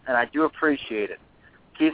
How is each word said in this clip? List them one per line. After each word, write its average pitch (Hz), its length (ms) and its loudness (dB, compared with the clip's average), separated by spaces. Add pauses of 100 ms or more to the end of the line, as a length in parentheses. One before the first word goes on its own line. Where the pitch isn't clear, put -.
and 123 100 0
I 120 80 2
do 156 200 0
appreciate 117 640 -2
it. - 80 -14 (580)
Keep 156 160 2